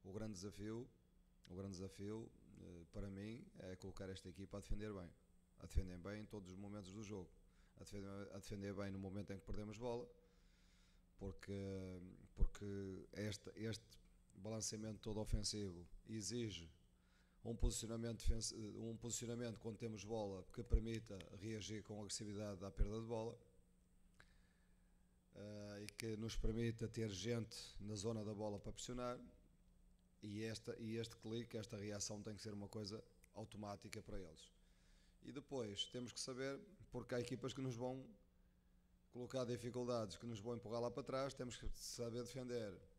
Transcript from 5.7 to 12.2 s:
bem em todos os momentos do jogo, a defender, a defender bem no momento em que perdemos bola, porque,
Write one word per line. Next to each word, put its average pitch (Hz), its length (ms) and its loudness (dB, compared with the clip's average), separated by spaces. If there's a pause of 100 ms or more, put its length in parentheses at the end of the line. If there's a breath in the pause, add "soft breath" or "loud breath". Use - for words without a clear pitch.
bem 98 220 -2
em 104 60 -6
todos 101 220 -6
os 92 80 -8
momentos 101 360 -6
do 107 100 -6
jogo, 98 260 -4 (480 loud breath)
a - 40 -18
defender, 98 520 -6
a 98 60 -6
defender 101 340 -2
bem 98 200 0
no 98 80 -2
momento 98 320 -2
em 98 60 -2
que 90 60 -10
perdemos 107 320 0
bola, 120 320 0 (1080 loud breath)
porque, 98 340 -4 (840)